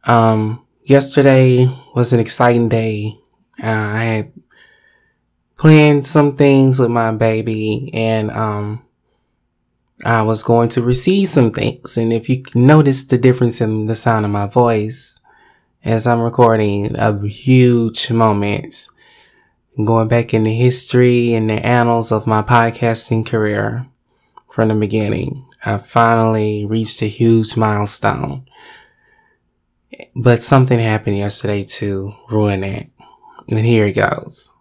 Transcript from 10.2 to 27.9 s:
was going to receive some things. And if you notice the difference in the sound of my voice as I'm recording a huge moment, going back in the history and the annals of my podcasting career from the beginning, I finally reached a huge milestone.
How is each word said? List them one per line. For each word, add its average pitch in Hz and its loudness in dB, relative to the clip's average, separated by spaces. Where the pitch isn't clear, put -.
was 110 -2
going 117 2
to 120 -2
receive 180 0
some 120 2
things. - -6
And 117 0
if 117 -4
you 131 -2
notice 135 4
the 131 0
difference 123 2
in 110 -2
the 110 -4
sound 110 -2
of 104 -4
my 101 -4
voice 117 -2
as 113 -2
I'm 117 0
recording 110 0
a 104 -2
huge 120 0
moment, 104 -2
going 113 2
back 120 0
in 110 2
the 110 0
history 123 2
and 110 0
the 107 -4
annals 117 0
of 107 -2
my 107 0
podcasting 117 0
career 110 -4
from 110 0
the 107 0
beginning, 107 -4
I 107 -4
finally 110 0
reached 110 -4
a 110 -4
huge 113 0
milestone. 107 -4